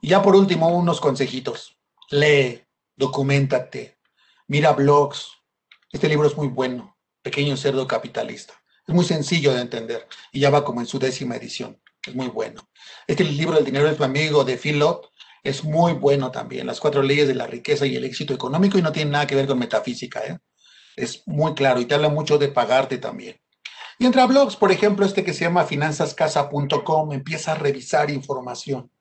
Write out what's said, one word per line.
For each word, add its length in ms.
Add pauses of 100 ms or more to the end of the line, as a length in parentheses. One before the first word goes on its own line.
Y 80
ya 140
por 120
último, 340
unos 340
consejitos. 720 (320)
Lee, 560 (320)
documéntate, 1000 (480)
mira 260
blogs. 560 (640)
Este 180
libro 180
es 80
muy 140
bueno, 480 (240)
Pequeño 380
Cerdo 280
Capitalista. 680 (320)
Es 80
muy 100
sencillo 480
de 80
entender 480 (240)
y 80
ya 80
va 160
como 160
en 60
su 120
décima 380
edición. 420 (260)
Es 120
muy 100
bueno. 420 (380)
Este 160
libro, 340
El 80
dinero 240
es 80
tu 60
amigo, 420
de 120
Phil 240
Lott, 320 (320)
es 180
muy 300
bueno 400
también. 340
Las 140
cuatro 200
leyes 280
de 80
la 100
riqueza 400
y 80
el 80
éxito 320
económico, 420
y 60
no 80
tiene 220
nada 160
que 80
ver 100
con 140
metafísica, 680
¿eh? 140 (560)
Es 300
muy 280
claro 260
y 40
te 100
habla 140
mucho 300
de 100
pagarte 500
también. 420 (600)
Y 60
entra 180
a 20
blogs, 300
por 160
ejemplo, 340
este 160
que 100
se 120
llama 200
finanzas 480
casa 380
punto 320
com, 300
empieza 400
a 20
revisar 560
información. 800 (100)